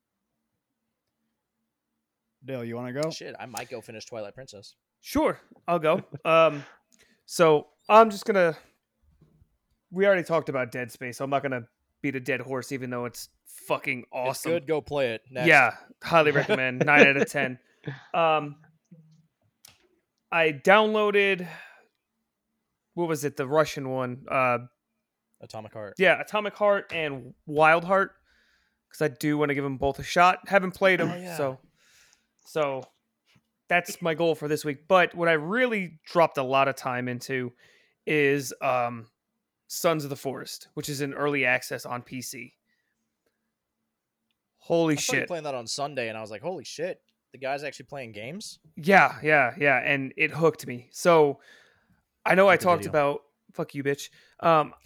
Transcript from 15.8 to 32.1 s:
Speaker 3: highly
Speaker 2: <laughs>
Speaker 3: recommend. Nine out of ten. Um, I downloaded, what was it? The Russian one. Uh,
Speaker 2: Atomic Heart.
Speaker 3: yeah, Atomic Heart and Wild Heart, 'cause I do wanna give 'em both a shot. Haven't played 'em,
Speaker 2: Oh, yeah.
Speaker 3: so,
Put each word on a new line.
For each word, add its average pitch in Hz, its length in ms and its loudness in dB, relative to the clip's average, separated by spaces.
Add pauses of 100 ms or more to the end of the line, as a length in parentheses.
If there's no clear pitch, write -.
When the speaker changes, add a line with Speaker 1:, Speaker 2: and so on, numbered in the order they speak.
Speaker 3:
highly 160 280 4
Speaker 2:
<laughs> - 20 4
Speaker 3:
recommend. 135 520 0
Nine 147 220 8
out 139 100 4
of - 140 0
ten. 131 280 -4 (540)
Um, 156 440 0 (1700)
I 165 220 2
downloaded, 202 920 2 (1500)
what 170 140 -2
was 147 160 -4
it? 139 120 -6
The 143 100 -4
Russian 143 440 -2
one. 131 400 -6
Uh, 127 280 0 (800)
Speaker 2:
Atomic 107 320 -16
Heart. 104 260 -14
Speaker 3:
yeah, 170 220 4
Atomic 202 340 -6
Heart 202 380 0
and 139 420 -6 (120)
Wild 156 380 4
Heart, 190 280 0 (800)
'cause - 120 -8
I 151 60 2
do 151 280 -2
wanna 147 180 0
give 139 100 -4
'em 139 120 -6
both 139 220 -2
a 143 60 -12
shot. - 440 2
Haven't 185 240 2
played 185 280 2
'em, 165 100 0
Speaker 2:
Oh, 175 60 -6
yeah. 180 200 -12
Speaker 3:
so, 135 220 -4 (840)